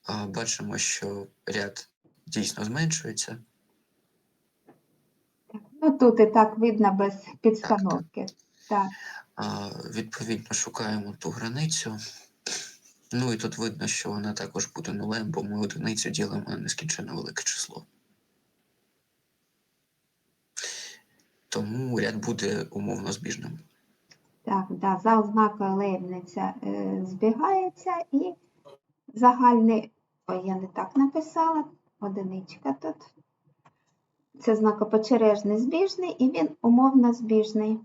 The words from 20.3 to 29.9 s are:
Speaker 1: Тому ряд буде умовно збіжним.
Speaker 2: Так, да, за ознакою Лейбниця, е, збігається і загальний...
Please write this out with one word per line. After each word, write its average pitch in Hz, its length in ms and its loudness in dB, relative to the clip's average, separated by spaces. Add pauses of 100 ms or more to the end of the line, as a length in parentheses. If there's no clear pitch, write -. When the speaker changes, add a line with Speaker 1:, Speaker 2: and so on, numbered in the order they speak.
Speaker 1:
Тому 117 520 -4
ряд 104 160 -2
буде 104 540 -4
умовно 98 420 -6
збіжним. - 460 -10 (920)
Speaker 2:
Так, 190 200 0
да, 185 340 0
за 220 160 6
ознакою 208 540 2
Лейбниця, 185 880 -4
е, 196 440 -4
збігається 339 1040 0
і 339 220 0 (800)
загальний... 240 800 6 (340)